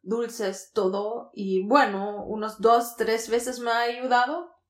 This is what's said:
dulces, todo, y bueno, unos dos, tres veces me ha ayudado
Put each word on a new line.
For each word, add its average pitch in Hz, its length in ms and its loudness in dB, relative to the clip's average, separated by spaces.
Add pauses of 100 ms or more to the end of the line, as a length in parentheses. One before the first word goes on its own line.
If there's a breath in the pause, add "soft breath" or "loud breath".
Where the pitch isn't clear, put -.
dulces, 220 720 -6
todo, 208 580 -2
y 190 340 -2
bueno, 208 580 2
unos 208 360 -6
dos, 233 360 4
tres 226 340 -2
veces 240 300 -2
me 240 100 -2
ha 233 100 2
ayudado 247 720 0 (160)